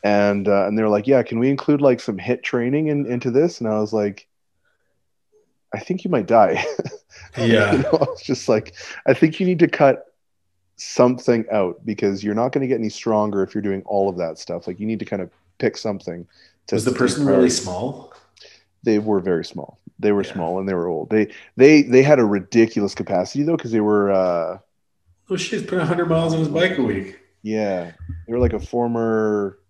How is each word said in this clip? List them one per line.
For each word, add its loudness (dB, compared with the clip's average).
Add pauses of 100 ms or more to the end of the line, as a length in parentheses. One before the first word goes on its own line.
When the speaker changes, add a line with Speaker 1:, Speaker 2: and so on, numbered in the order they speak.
Speaker 1:
And, 2
uh, 2
and -2
they 0
were 2
like, 2
"Yeah, 4
can -6
we 2
include, 0
like, 4
some -6
hit -4
training -2
in, -2
into -4
this?" 0
And -2
I 0
was -2
like, -2 (1500)
"I -8
think -6
you -4
might 0
die." 4
<laughs> -8 (640)
Speaker 2:
Yeah. 4
Speaker 1:
You 0
know, -2 (120)
I 2
was -10
just -4
like, 0 (320)
"I 4
think 2
you 0
need 0
to 6
cut 2 (720)
something 0
out -2
because -4
you're -4
not -2
gonna -2
get 0
any -4
stronger -2
if -6
you're -4
doing -4
all -2
of -8
that -6
stuff. -10
Like, -10
you -6
need -4
to -8
kind -6
of -10 (300)
pick -2
something -8 (420)
to -4
Speaker 2:
Was -2
the 2
Speaker 1:
take -4
Speaker 2:
person 0
really 4
Speaker 1:
priority." 4
Speaker 2:
small? -8 (680)
Speaker 1:
They 2
were 0
very -2
small. -16 (220)
They 2
were 0
Speaker 2:
Yeah. -10
Speaker 1:
small -4
and -6
they -2
were -4
old. -6
They, 2 (260)
they, 8
they 6
had 6
a 4
ridiculous 2
capacity -4
though, 0
'cause -8
they 2
were, 2
uh, 0 (720)
Speaker 2:
Oh -2
shit, -6
put -2
a 0
hundred -2
miles 2
on 0
his 0
bike 0
a 2
week. -4 (240)
Speaker 1:
Yeah. -4 (340)
They -8
were, -2
like, 2
a -4
former -2 (120)